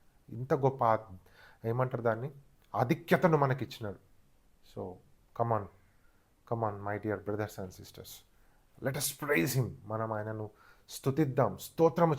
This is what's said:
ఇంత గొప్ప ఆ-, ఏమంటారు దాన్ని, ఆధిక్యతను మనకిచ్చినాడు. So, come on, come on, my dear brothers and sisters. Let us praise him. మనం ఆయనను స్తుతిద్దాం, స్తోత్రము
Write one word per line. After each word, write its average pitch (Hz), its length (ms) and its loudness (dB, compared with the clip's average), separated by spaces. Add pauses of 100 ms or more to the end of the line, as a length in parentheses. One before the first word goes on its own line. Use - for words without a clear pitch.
(300)
ఇంత 123 240 -4
గొప్ప 135 300 2
ఆ-, 110 300 2 (520)
ఏమంటారు 123 360 0
దాన్ని, 117 300 0 (440)
ఆధిక్యతను 160 600 4
మనకిచ్చినాడు. 131 600 -2 (840)
So, 95 140 -8 (480)
come 117 160 2
on, 101 80 -4 (880)
come 113 160 0
on, 101 180 -8
my 101 180 -2
dear 101 240 -2
brothers 104 360 -6
and 90 160 -14
sisters. - 280 -18 (760)
Let 131 100 -2
us - 320 -4
praise 147 340 2
him. 107 120 0 (140)
మనం 110 280 -4
ఆయనను 107 360 -6 (400)
స్తుతిద్దాం, 131 680 0
స్తోత్రము 165 600 2